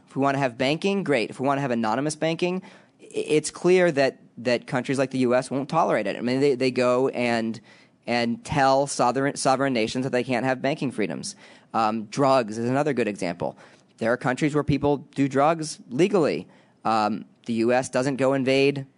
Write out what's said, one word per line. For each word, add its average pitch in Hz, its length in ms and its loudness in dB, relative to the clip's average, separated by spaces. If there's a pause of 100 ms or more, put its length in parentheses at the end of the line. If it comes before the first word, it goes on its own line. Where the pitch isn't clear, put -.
If - 80 -20
we 131 60 0
wanna 139 160 2
have 127 180 -2
banking, 160 480 0
great. 135 240 0
If - 100 -14
we 131 80 -2
wanna 139 140 0
have 139 120 -2
anonymous 117 440 -2
banking, 175 460 -2 (400)
i-, - 100 -20
it's 151 380 0
clear 180 420 4
that, 135 260 0 (200)
that 120 280 -2
countries 127 320 -2
like 131 120 0
the 139 80 -4
U 123 160 4
S 131 160 0
won't 131 180 -4
tolerate 160 380 0
it. 98 100 -2
I - 60 -8
mean, 123 180 -2
they, 143 140 4
they 131 160 0
go 123 380 2
and, 117 520 -2 (460)
and 120 400 -2
tell 135 400 2
sovereign, 135 500 0
sovereign 135 380 0
nations 120 300 -2
that 135 60 -4
they 123 140 0
can't 123 220 -2
have 131 160 -2
banking 135 280 -2
freedoms. 92 460 -6 (380)
Um, 110 300 0
drugs 127 520 2
is 117 100 -4
another 139 280 0
good 117 140 0
example. 87 500 -4 (400)
There 113 120 0
are 123 60 2
countries 135 380 -2
where 147 100 0
people 143 340 0 (160)
do 139 140 0
drugs 151 520 0 (100)
legally. 147 580 0 (380)
Um, 107 400 0 (180)
the 120 100 -4
U 113 200 2
S 127 160 0
doesn't 131 260 0
go 131 160 2
invade 139 540 2 (120)